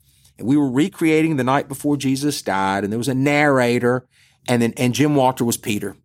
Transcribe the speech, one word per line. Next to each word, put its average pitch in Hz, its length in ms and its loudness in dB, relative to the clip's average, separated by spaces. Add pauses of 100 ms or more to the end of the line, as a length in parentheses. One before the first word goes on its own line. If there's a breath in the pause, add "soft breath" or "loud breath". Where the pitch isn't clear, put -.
(380 soft breath)
and 95 80 -8
we 135 100 2
were 143 140 2
recreating 156 680 0
the 127 80 0
night 131 240 0
before 143 280 -2
Jesus 139 460 -2
died, 98 420 -2
and 101 80 -4
there 113 60 -4
was 123 100 -4
a 127 60 -2
narrator, 127 920 2 (420 soft breath)
and 120 140 2
then, 117 140 0
and 123 180 0
Jim 147 220 2
Walter 127 280 0
was 117 120 -2
Peter, 101 480 -6